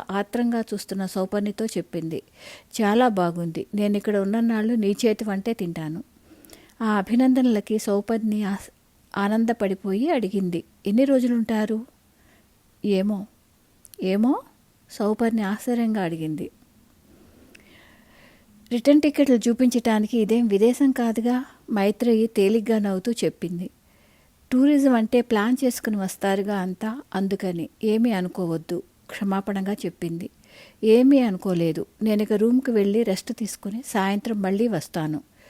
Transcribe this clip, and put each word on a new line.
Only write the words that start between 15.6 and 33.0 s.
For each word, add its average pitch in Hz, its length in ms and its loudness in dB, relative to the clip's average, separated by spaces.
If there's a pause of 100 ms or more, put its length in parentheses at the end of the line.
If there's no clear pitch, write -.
అడిగింది. 160 460 -6 (2250)
"రిటర్న్ 285 300 4
టికెట్లు 285 340 4
చూపించటానికి 233 840 2
ఇదేం 226 300 2
విదేశం 233 440 4
కాదుగా," 233 460 0 (340)
మైత్రేయి 220 560 2
తేలిగ్గా 220 520 2
నవ్వుతూ 202 320 -2
చెప్పింది. 175 580 -4 (840)
"టూరిజం 269 440 4
అంటే 233 260 2
ప్లాన్ 226 420 0
చేసుకుని 233 340 -2
వస్తారుగా 196 640 -2
అంతా, 220 420 -6 (140)
అందుకని 190 540 -4 (140)
ఏమీ 226 280 2
అనుకోవద్దు," 180 720 -4 (260)
క్షమాపణగా 196 640 -4
చెప్పింది. 170 560 -8 (540)
"ఏమీ 254 360 6
అనుకోలేదు. 180 640 0 (160)
నేనిక 214 320 0
రూమ్కి 240 380 2
వెళ్ళి 208 320 2